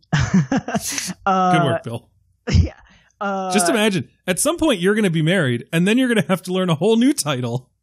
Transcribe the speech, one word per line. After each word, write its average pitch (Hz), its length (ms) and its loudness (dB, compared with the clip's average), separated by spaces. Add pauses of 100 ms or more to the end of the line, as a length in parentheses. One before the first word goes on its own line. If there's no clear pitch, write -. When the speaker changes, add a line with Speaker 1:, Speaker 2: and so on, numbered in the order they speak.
Speaker 1:
<laughs> - 40 -20 (1200)
Uh, 185 320 2
Speaker 2:
Good 151 80 2
work, - 180 -2
Bill. 117 260 -10 (380)
Speaker 1:
<laughs> 233 40 -4
Yeah. - 220 4 (480)
Uh, 190 320 -4
Speaker 2:
Just 330 160 2
imagine, 214 400 0 (180)
at 180 100 -2
some 320 200 -2
point 285 240 0
you're 196 140 2
gonna 214 140 2
be 165 120 0
married, 151 500 0
and 175 160 2
then 220 100 2
you're 262 120 2
gonna 220 180 0
have 180 160 -2
to 180 80 -8
learn 185 180 0
a 160 60 2
whole 214 220 2
new 262 160 4
title. 123 560 -4 (140)